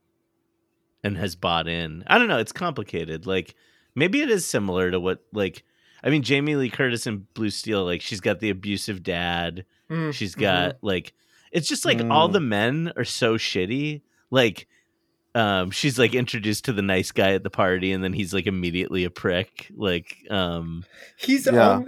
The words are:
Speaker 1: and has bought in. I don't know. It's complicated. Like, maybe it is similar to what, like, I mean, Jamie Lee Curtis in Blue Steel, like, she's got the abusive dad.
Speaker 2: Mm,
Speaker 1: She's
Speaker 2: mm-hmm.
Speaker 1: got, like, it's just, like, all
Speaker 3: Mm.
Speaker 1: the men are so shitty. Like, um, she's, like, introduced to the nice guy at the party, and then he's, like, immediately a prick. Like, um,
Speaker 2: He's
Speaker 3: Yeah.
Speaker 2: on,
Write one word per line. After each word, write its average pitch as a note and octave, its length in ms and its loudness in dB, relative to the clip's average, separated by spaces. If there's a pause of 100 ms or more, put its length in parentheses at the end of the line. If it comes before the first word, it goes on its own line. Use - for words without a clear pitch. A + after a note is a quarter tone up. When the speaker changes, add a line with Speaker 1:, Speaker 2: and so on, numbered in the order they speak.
(1040)
Speaker 1:
and G2+ 120 -2
has F2 200 -4
bought E2+ 300 2
in. E2 380 -4
I F#3+ 120 4
don't A#3+ 100 4
know. D#3+ 100 0
It's A2 140 -2
complicated. E2+ 760 -6
Like, F#2+ 300 -2 (400)
maybe F#3+ 260 2
it D4+ 80 0
is G3+ 160 0
similar F#2 460 0
to F#2 80 2
what, F2+ 320 -2
like, G2 320 -4 (400)
I B2 60 0
mean, D3+ 120 4
Jamie C#3+ 360 0
Lee C3 120 0
Curtis A#2+ 380 -2
in G#2 260 -6
Blue A2 160 -2
Steel, G2 360 -2
like, F2 160 -2
she's G#2 180 -8
got G2+ 220 0
the A2 80 0
abusive F#2+ 540 -4
dad. F2 640 -2 (240)
Speaker 2:
Mm, D#3+ 240 -4
Speaker 1:
She's G#2 200 -6
Speaker 2:
mm-hmm. - 80 -6
Speaker 1:
got, F2+ 400 2
like, F#2+ 320 -2 (400)
it's E3 160 -2
just, D4 160 -2
like, B3+ 160 2 (100)
all D#3 160 6
Speaker 3:
Mm. - 60 0
Speaker 1:
the G3+ 80 4
men B2+ 560 0
are A#2+ 80 -2
so A2+ 320 2
shitty. C#3 640 -2 (280)
Like, A#2+ 380 2 (680)
um, G2 380 2
she's, C3 280 -2
like, A#2 160 2
introduced G#2+ 500 -2
to C3 80 0
the G2+ 80 -2
nice F#2+ 300 0
guy G2 220 4
at F#2+ 100 0
the G2 60 -4
party, F#2 420 2
and F#2+ 120 0
then F#2 80 0
he's, F#2+ 220 -4
like, F#2+ 140 0
immediately F2+ 560 0
a F2 80 -2
prick. - 640 -4
Like, F2+ 420 -2 (140)
um, E2+ 520 -4 (320)
Speaker 2:
He's C4 300 0
Speaker 3:
Yeah. - 240 8
Speaker 2:
on, B3 180 2